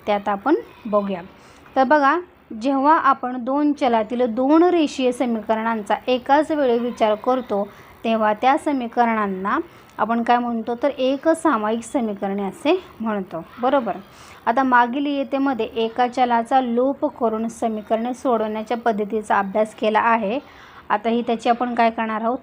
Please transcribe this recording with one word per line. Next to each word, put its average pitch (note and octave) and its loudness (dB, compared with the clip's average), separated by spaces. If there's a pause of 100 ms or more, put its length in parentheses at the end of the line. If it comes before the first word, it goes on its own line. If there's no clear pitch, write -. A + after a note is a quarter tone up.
ते G#3 0
आता G#3 -2
आपण G3+ 0 (300)
बघूया. G3+ -2 (540)
तर C4 4
बघा, D4 4 (420)
जेव्हा C4+ 2
आपण B3+ 0
दोन C#4+ 0
चलातील A#3+ 0
दोन B3+ 4
रेषीय D4 2
समीकरणांचा A3+ -2 (120)
एकाच C#4 2
वेळी C4 2
विचार A#3 0
करतो A3 -2 (360)
तेव्हा A3 0
त्या C4 2
समीकरणांना A3+ -2 (400)
आपण A#3 -2
काय A#3+ 4
म्हणतो, A#3+ -4
तर C#4+ -2
एकसामायिक C4 0
समीकरणे G3+ -4
असे D4 -2 (160)
म्हणतो, G3+ -6 (160)
बरोबर. B3 0 (540)
आता A#3+ 2
मागील B3 4
इयत्तेमध्ये C4+ -2
एका A#3 -2
चलाचा A#3+ 2
लोप B3+ 0
करून A3+ -2
समीकरणे A3+ -4
सोडवण्याच्या A3 -2
पद्धतीचा G#3+ -2
अभ्यास G#3 -2
केला G#3+ 0
आहे. A3+ 0 (500)
आता G#3 0
ही A#3 2
त्याची A#3 0
आपण A#3+ 0
काय A#3 4
करणार A3 -4
आहोत, A#3+ -2